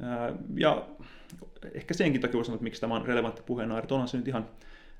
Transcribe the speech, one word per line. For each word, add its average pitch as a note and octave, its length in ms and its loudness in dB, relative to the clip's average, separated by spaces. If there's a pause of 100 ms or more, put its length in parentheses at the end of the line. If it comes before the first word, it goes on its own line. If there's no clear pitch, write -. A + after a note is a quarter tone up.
Ää, A#2+ 320 -2 (220)
ja D3+ 320 6 (840)
ehkä - 200 -4
senkin D3+ 280 6
takia B2 160 2
voi A#2 80 2
sanoa, A#2 100 -2
että A#2+ 80 -4
miksi - 180 -4
tämä A2+ 140 2
on A2 100 0
relevantti A#2 400 2
puheenaihe, A2+ 360 0
että C#3 120 -2
onhan B2+ 140 2
se C3 100 -2
nyt B2 100 0
ihan A#2 220 -2 (500)